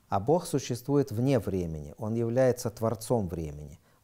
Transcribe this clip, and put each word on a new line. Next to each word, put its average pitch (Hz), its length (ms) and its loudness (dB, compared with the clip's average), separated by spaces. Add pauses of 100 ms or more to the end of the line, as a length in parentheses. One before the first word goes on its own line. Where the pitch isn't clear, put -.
А 101 100 2
Бог 160 260 2
существует 135 680 0
вне 123 260 2
времени, 82 580 -4
Он 110 160 -4
является 117 560 2
Творцом 110 600 0
времени. 73 500 -2 (240)